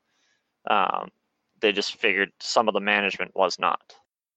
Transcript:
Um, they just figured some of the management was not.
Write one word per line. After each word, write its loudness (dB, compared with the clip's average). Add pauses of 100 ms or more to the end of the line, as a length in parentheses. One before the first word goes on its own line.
(680)
Um, 0 (480)
they 2
just -4
figured 0
some 0
of 2
the -2
management -2
was 2
not. -4 (420)